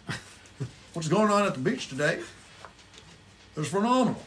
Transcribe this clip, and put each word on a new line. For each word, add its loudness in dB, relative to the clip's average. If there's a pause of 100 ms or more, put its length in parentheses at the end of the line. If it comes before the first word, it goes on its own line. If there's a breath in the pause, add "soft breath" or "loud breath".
<laughs> -14
What's -6
going 4
on 4
at 0
the -6
beach -2
today -2 (1400)
is -4
phenomenal. 2